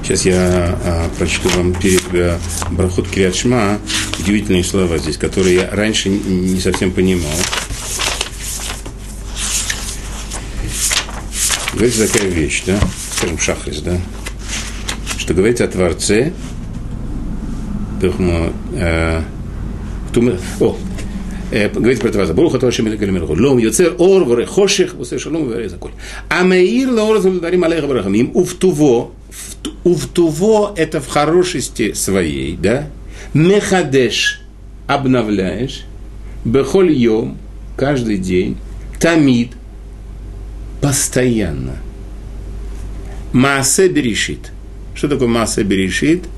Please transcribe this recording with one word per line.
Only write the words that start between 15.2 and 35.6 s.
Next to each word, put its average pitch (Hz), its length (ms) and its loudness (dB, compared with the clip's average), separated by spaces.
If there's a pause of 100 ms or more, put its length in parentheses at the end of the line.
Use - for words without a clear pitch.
говорится 104 320 4
о - 20 -2
Творце, 92 640 2 (1700)
Пехмо, 87 500 2 (220)
э, 82 480 0 (920)
Туме-, 120 260 2 (220)
о, 104 160 2 (760)
э, 104 180 2
говорится 127 340 2
про 110 100 2
Творца. 95 200 2
Барух 139 220 4
ата 123 120 2
Ашем 113 200 2
элокейну 107 240 0
мелech 87 160 0
хаолам, 117 300 4
йоцер 117 400 4
ор 185 260 6
вore 120 220 4
хоших, 190 500 2
восе 143 240 -6
шалом 147 300 -4
вore 113 180 -4
заколь. - 240 -10 (380)
Амеир 185 600 4
лаор 214 300 4
зем 185 200 2
дарим 175 240 2
алейха 160 220 2
барахамим, 107 460 2
уфтуво, 151 760 4 (180)
вт-, - 440 -10 (100)
уфтуво 175 920 2
это 160 260 0
в 127 60 -10
хорошести 147 840 2
своей, 80 640 0
да? 131 320 0 (460)
Мехадеш, 160 1080 4 (460)
обновляешь, 117 960 0 (600)